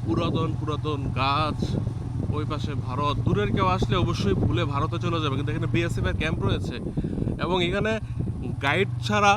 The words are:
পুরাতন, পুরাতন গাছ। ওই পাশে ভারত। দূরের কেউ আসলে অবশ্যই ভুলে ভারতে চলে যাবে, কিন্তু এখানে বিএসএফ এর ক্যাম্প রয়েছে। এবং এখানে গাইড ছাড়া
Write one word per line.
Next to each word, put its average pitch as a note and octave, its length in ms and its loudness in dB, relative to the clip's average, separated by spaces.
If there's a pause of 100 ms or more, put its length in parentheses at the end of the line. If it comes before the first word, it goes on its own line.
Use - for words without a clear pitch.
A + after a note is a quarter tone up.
পুরাতন, E3 440 2 (100)
পুরাতন D3+ 400 -2 (220)
গাছ। C#3+ 380 2 (760)
ওই D3 160 -2
পাশে C#3+ 200 -4 (160)
ভারত। C#3+ 280 0 (100)
দূরের G3+ 300 2
কেউ F#3+ 200 2
আসলে F#3 280 2
অবশ্যই E3+ 400 2
ভুলে E3+ 200 2 (100)
ভারতে D#3 320 0
চলে E3+ 180 0
যাবে, C#3 120 0
কিন্তু C#3+ 160 -2
এখানে D#3+ 220 -2
বিএসএফ E3+ 360 0
এর F3+ 120 -2
ক্যাম্প D#3+ 260 0
রয়েছে। - 280 0 (720)
এবং F3+ 120 0 (100)
এখানে G3+ 240 0 (720)
গাইড F3 240 2 (180)
ছাড়া G#3 300 6